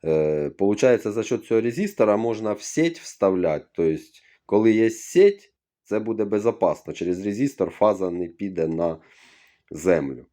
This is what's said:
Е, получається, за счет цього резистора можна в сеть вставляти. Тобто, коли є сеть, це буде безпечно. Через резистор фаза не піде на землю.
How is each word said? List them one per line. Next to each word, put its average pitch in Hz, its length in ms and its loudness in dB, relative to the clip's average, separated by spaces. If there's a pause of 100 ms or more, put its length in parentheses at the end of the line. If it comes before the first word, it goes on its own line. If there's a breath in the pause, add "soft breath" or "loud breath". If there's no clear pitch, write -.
Е, 78 440 0
получається, 104 600 2
за 110 120 -4
счет 110 220 -4
цього 113 160 0
резистора 120 560 0
можна 110 360 -4
в - 80 -8
сеть 165 380 -2
вставляти. 90 680 0 (100)
Тобто, 80 260 0 (440 soft breath)
коли 110 260 4
є 113 180 2
сеть, 190 640 2 (300)
це 107 160 -4
буде 110 260 -2
безпечно. 101 680 0
Через 90 320 -4
резистор 104 440 -2
фаза 95 420 0
не 87 160 -6
піде 87 400 -4
на 80 300 -2 (720 soft breath)
землю. 78 600 -2